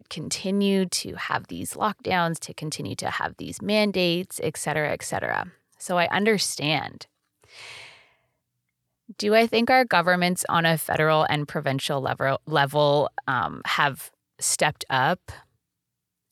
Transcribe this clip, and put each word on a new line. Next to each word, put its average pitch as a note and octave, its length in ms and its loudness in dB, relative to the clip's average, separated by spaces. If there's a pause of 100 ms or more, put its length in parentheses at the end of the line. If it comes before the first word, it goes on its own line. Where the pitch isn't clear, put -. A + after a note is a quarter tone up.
continue G3 800 0
to - 300 -6
have - 320 -4
these - 240 -8
lockdowns, F#3 680 -2
to - 140 -14
continue - 420 -8
to - 140 -6
have - 280 -4
these - 220 -10
mandates, F#3+ 840 0
et D#3 120 -4
cetera, D3+ 360 -2
et - 100 -6
cetera. A1+ 480 -4 (280)
So F3+ 200 -2
I E3+ 100 4
understand. F3+ 1000 0 (2000)
Do G#3 160 2
I A3+ 140 6
think A3+ 200 2
our C4 160 6
governments F3+ 640 2
on E3 160 2
a E3 140 4
federal D#3 460 2
and D3 240 -2
provincial C#3+ 520 -2
level, C3+ 460 0
level, D3 640 2 (160)
um, F#2+ 380 -2
have - 480 -2 (260)
stepped - 500 0
up C#3+ 440 0 (1000)